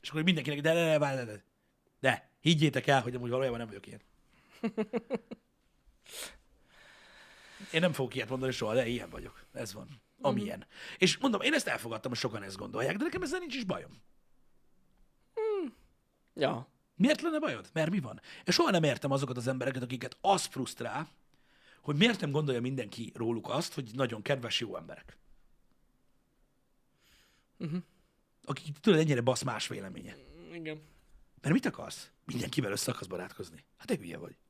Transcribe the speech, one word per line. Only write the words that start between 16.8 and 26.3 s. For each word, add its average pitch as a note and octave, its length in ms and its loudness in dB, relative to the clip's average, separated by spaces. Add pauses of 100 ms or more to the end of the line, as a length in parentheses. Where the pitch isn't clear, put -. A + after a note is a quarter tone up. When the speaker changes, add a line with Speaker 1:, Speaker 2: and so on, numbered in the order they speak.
Speaker 1:
Miért C4+ 260 6
lenne D#4 180 -2
bajod? C3 340 -4
Mert D#3+ 160 0
mi G3 100 0
van? A2+ 200 -8 (180)
Én - 160 0
soha E4 180 6
nem E3 120 6
értem C#3 280 2
azokat C3+ 260 0
az A#2+ 100 -2
embereket, B2+ 360 -2
akiket A#2+ 380 -8
az F#3 240 4
frusztrál, B2 640 -6 (720)
hogy D3 140 -2
miért G#3 260 6
nem D3 100 -2
gondolja C3+ 300 2
mindenki A#2+ 540 -6
róluk A2+ 340 -2
azt, C#3 240 -2
hogy B2 200 -8
nagyon A#2 280 -2
kedves, B2 380 -2
jó G2+ 180 -6
emberek. - 400 -14 (2500)